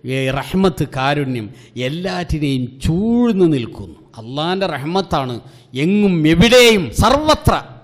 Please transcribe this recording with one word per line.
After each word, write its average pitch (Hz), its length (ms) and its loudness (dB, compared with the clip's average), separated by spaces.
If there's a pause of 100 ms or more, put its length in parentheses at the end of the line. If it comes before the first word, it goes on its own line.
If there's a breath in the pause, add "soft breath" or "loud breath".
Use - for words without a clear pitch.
(140)
ഏ, - 20 -4 (240)
റഹ്മത്ത്, 185 440 0 (140)
കാരുണ്യം 131 500 -2 (400 loud breath)
എല്ലാറ്റിനെയും 156 760 -4 (220)
ചൂഴ്ന്നു 214 600 2 (100)
നിൽക്കുന്നു. 104 420 -10 (240)
അള്ളാൻ്റെ 160 540 -4
റഹ്മത്താണ് 147 600 -4 (500 soft breath)
എങ്ങും 202 300 2 (180)
എവിടെയും 226 500 6 (180)
സർവത്ര. 269 520 2 (300)